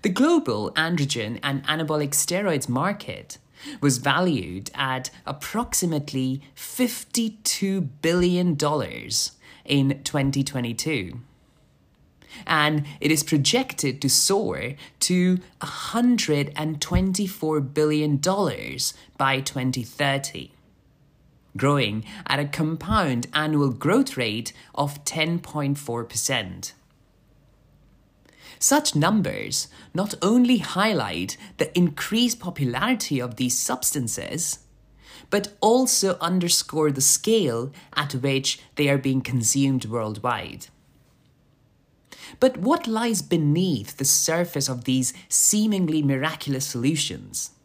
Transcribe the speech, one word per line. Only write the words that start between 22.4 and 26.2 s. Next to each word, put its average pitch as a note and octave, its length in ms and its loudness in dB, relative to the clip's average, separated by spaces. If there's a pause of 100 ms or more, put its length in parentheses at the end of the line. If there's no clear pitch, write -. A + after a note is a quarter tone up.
compound D#3 880 0
annual D3+ 380 2
growth C#3 480 0
rate A2 340 -4 (220)
of C#3+ 320 -4
ten E3 320 -2
point C#3+ 400 -2
four A#2 260 -6
percent. G2 680 -4 (1900)